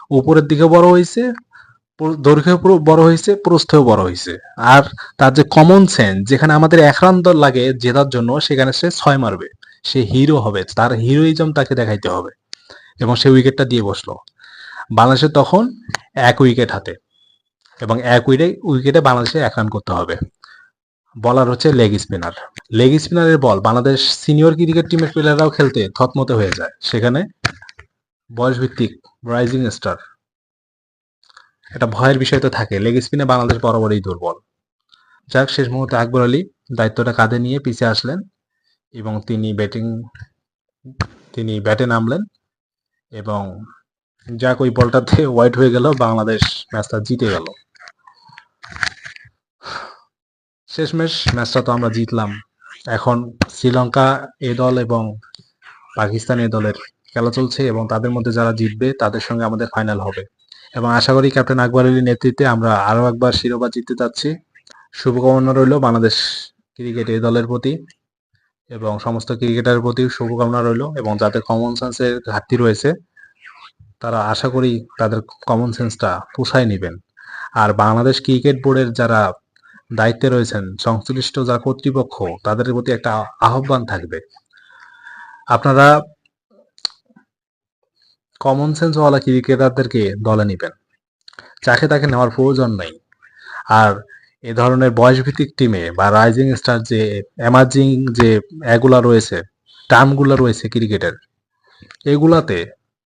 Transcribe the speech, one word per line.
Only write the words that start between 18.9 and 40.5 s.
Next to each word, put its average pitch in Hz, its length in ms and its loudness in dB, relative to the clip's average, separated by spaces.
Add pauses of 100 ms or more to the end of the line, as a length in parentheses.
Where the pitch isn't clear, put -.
বাংলাদেশে 123 380 0
এক 123 180 -2
রান 107 120 0
করতে - 220 -8
হবে। 87 240 -6 (1040)
বলার 120 280 2
হচ্ছে 139 240 2
লেগ 107 240 2
স্পিনার। 95 340 -8 (400)
লেগ 131 280 4
স্পিনারের 165 380 2
বল, 117 220 2
বাংলাদেশ 123 400 0 (100)
সিনিয়র 156 440 2
ক্রিকেট 165 360 0
টিমের 160 220 0
প্লেয়াররাও 151 380 2
খেলতে 131 480 0
থতমতে 131 360 -2
হয়ে 101 240 0
যায়। - 120 -10 (120)
সেখানে 120 460 -2 (1080)
বয়সভিত্তিক 123 560 -2 (360)
রাইজিং 123 420 -2
স্টার, 92 260 -8 (1800)
এটা 123 120 -4
ভয়ের 127 320 0
বিষয় 131 200 0
তো 131 100 0
থাকে। 107 300 -6
লেগ 117 200 0
স্পিনে 143 260 -4
বাংলাদেশ 120 380 0
বরাবরই 110 380 0
দুর্বল। 87 320 -8 (1000)
যাক, 135 160 2
শেষ 127 200 -4
মুহূর্তে 127 260 -4
আকবর 120 260 0
আলী 131 280 0 (280)
দায়িত্বটা 113 360 -2
কাঁধে 113 260 0
নিয়ে 127 200 -4
পিছে 127 260 -4
আসলেন 120 340 -2 (720)
এবং 107 340 -10
তিনি 110 260 -4
ব্যাটিং, 113 500 -6 (1300)